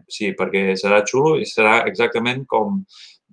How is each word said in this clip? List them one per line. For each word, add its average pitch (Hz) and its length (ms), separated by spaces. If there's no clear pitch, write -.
Sí, - 260
perquè 196 460
serà 101 260
xulo 147 320
i 104 100
serà 113 400
exactament 117 600
com 104 300